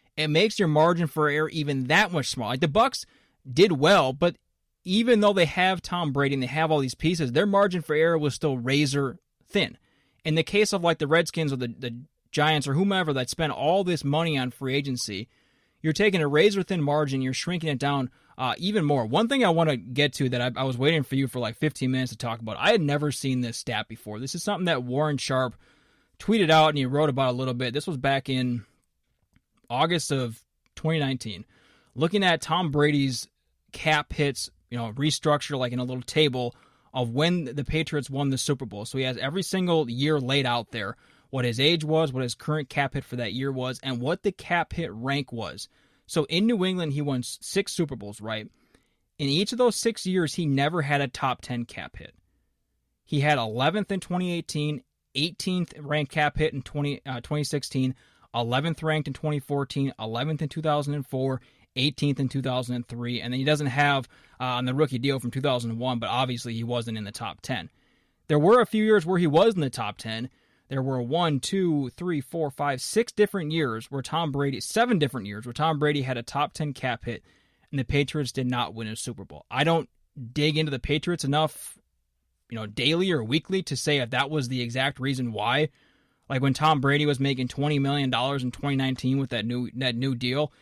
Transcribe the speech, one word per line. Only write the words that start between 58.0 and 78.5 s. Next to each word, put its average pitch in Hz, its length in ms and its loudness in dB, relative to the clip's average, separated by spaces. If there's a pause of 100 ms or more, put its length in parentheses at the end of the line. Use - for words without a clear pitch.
eleventh 131 520 -2
ranked 156 240 0
in 131 60 -6
twenty 151 260 -2
fourteen, 139 580 -2
eleventh 123 440 -4
in 147 60 -4
two 156 140 -6
thousand 147 320 0
and 143 120 -6
four, 131 340 -2 (340)
eighteenth 143 460 0
in 131 80 0
two 135 140 -4
thousand 123 340 -2
and 120 100 -8
three, 120 340 -6
and 123 120 -8
then 127 60 -4
he 135 60 -2
doesn't 147 240 2
have, 139 380 2 (320)
uh, 127 60 -6
on 127 220 0
the 127 80 0
rookie 135 240 2
deal 135 200 4
from 120 120 -4
two 131 100 -4
thousand 123 300 0
and 113 100 -4
one, 127 180 0
but 110 120 -2
obviously 123 420 0
he 113 120 -4
wasn't 117 340 -4
in 104 60 -8
the 101 80 -12
top - 280 -10
ten. 113 300 -6 (580)
There 147 100 4
were 208 220 8
a 214 60 4
few 214 180 0
years 214 220 4
where 180 120 2
he 175 80 4
was 185 280 6
in 175 80 -2
the 131 80 -2
top 107 260 -6
ten. 113 320 -8 (400)
There 135 140 -4
were 131 200 -2
one, 147 380 0
two, 160 500 0
three, 170 320 -4
four, 156 280 -4
five, 143 300 -4
six - 320 0
different 190 400 0
years 120 380 -2
where 139 100 -6
Tom 156 320 -2
Brady, 139 280 -2
seven 233 380 2
different 123 280 0
years 104 180 -10
where 123 80 -10
Tom 156 260 0
Brady 147 220 2
had 127 160 -2
a 117 60 -6
top 143 320 -4
ten 147 180 -4
cap 123 320 -6
hit, 117 180 -8 (480)
and 143 80 -4
the 127 60 -2
Patriots 143 480 -2
did 127 140 -4
not 123 260 -2